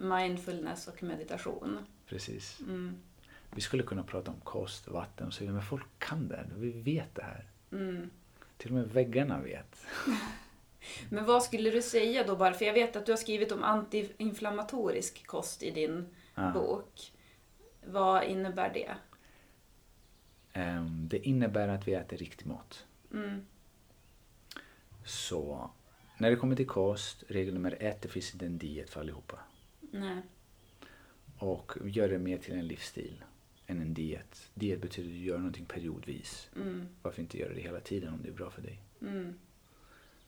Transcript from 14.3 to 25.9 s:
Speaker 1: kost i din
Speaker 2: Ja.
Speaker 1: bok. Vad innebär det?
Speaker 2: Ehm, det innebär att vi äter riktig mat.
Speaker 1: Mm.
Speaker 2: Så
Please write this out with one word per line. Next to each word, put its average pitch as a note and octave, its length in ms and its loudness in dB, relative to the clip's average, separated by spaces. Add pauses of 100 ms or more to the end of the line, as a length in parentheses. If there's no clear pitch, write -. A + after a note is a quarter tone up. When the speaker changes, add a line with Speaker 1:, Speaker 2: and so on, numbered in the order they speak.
Speaker 1:
kost - 360 -4
i - 80 0
din D#3+ 360 0 (280)
Speaker 2:
Ja. F#2 180 2
Speaker 1:
bok. - 580 -2 (720)
Vad F#3+ 380 6
innebär F#3+ 500 0
det? - 220 -2 (1600)
Speaker 2:
Ehm, E2+ 540 -2
det G2+ 200 0
innebär A2 400 4
att G2 200 0
vi G2+ 60 2
äter F2+ 240 -2
riktig - 300 -10
mat. - 380 -10 (280)
Speaker 1:
Mm. G3+ 320 -4 (1600)
Speaker 2:
Så C#2+ 680 -4 (460)